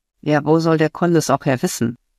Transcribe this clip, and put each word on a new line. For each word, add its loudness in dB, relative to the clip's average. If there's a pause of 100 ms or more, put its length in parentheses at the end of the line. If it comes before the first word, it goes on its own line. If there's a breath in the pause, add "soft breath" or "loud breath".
(200)
Ja, -2
wo 2
soll 0
der 2
Kunde 0
es -2
auch 0
her 0
wissen, -4 (240)